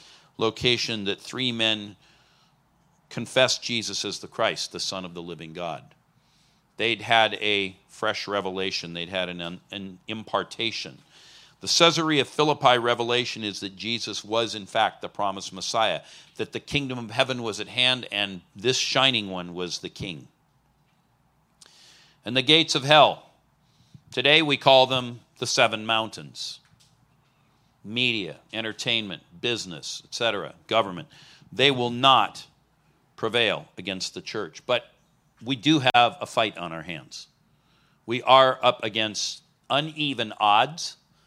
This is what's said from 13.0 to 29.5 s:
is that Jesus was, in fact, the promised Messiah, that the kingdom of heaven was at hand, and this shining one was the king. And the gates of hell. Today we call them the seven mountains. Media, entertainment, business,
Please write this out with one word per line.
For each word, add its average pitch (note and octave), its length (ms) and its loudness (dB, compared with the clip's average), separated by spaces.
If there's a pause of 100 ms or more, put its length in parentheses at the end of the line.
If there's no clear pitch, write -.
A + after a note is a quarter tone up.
is G2+ 160 -6
that G2 160 -10
Jesus G#2+ 480 -8
was, G#2+ 300 -2
in G2+ 120 -12
fact, G#2+ 340 -2
the - 80 -10
promised G2 440 -6
Messiah, F#2+ 480 -2 (360)
that - 160 -8
the A#2 80 -6
kingdom C3+ 380 -4
of A2+ 140 -12
heaven B2 300 0
was G#2+ 180 -6
at F#2+ 80 -10
hand, B2 420 0
and G2 320 -6 (140)
this A2+ 200 0
shining B2 540 0
one F2 240 -8
was F2 240 -6
the F2+ 100 -10
king. E2 380 -12 (2000)
And A#2+ 120 -4
the C3 60 0
gates D#3 320 4
of C3+ 100 -2
hell. C#3 460 6 (800)
Today C#3+ 320 4
we C#3+ 140 0
call C3 300 8
them A#2+ 340 -4 (180)
the B2+ 80 -6
seven A2 400 2
mountains. G#2+ 720 -6 (1300)
Media, A2 560 -2 (120)
entertainment, A2 680 -4 (180)
business, F#2 640 -6